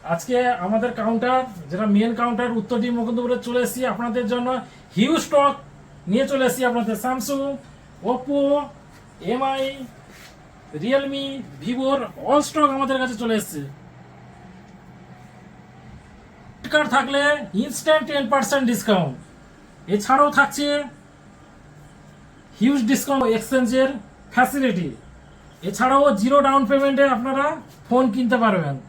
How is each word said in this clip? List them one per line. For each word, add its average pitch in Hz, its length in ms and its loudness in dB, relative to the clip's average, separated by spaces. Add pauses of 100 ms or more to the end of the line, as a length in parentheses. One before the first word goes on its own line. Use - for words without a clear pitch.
(140)
আজকে 247 220 -2 (300)
আমাদের 220 340 0
কাউন্টার, 240 440 0 (260)
যেটা 190 160 -2
মেন 208 300 4
কাউন্টার 240 360 -2
উত্তর 233 300 -2
দ্বীপ 240 120 -2
মুকুন্দপুরে 240 440 -2 (100)
চলে 240 180 0
এসেছি 254 200 -6
আপনাদের 233 420 -2
জন্য 240 200 -2 (480)
হিউজ 262 260 2
স্টক 277 320 2 (580)
নিয়ে 269 160 2
চলে 269 180 0
এসেছি 254 240 0
আপনাদের। 220 340 -2
Samsung, 269 400 -4 (680)
Oppo, 277 300 -2 (920)
এমআই, 269 300 -2 (1200)
Realme, 277 420 -2 (360)
Vivo-র 262 380 -2 (300)
all 294 180 6
stock 302 300 2
আমাদের 269 240 0
কাছে 247 200 -4
চলে 226 180 0
এসেছে। 156 220 -8 (3000)
কার্ড 302 240 2
থাকলে 277 260 2 (420)
ইনস্ট্যান্ট 311 440 0
টেন 285 160 -2 (100)
পার্সেন্ট 269 380 0
ডিসকাউন্ট। 180 440 0 (800)
এছাড়াও 269 340 4 (100)
থাকছে 285 280 0 (1900)
হিউজ 262 220 2 (100)
ডিসকাউন্ট 269 320 0 (120)
এক্সচেঞ্জের 262 540 0 (440)
ফ্যাসিলিটি। 247 560 0 (800)
এছাড়াও 262 360 4 (160)
জিরো 262 200 4
ডাউন 277 280 4
পেমেন্টে 277 360 4 (100)
আপনারা 269 300 -2 (440)
ফোন 254 220 4
কিনতে 247 320 0
পারবেন। 170 320 0 (140)